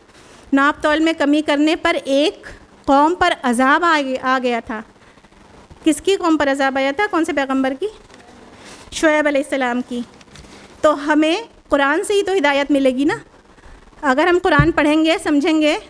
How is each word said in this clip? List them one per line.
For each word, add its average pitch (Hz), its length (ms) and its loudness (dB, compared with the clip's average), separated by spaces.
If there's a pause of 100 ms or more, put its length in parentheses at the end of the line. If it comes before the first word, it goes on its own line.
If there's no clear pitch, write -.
(540)
नाप 277 300 2
तोल 302 160 2
में 320 160 0
कमी 294 260 2
करने 302 340 0
पर 339 200 -2
एक 285 520 -2 (400)
कौम 285 280 4
पर 359 180 0
अजाब 269 500 2
आ 330 180 2
गया, 262 220 -6
आ 262 160 0
गया 240 220 -4
था। 226 220 -12 (1000)
किसकी 320 300 0
कौम 339 220 0
पर 294 100 -2
अजाब 269 300 -2
आया 269 140 -2
था? 349 160 -2
कौन 349 160 -2
से 330 100 -4
पैगंबर 269 400 -2
की? 370 160 -6 (1040)
शुएब 302 340 0
अलैहिस्सलाम 269 540 -2
की। 240 220 -10 (800)
तो 302 100 4
हमें 311 540 0 (220)
कुरान 285 340 0
से 415 100 -4
ही 403 100 0
तो 370 100 -4
हिदायत 285 380 0
मिलेगी 269 340 0
ना। 403 140 -2 (840)
अगर 294 240 0
हम 359 120 2
कुरान 311 320 2
पढ़ेंगे, 311 460 2
समझेंगे, 311 600 0 (120)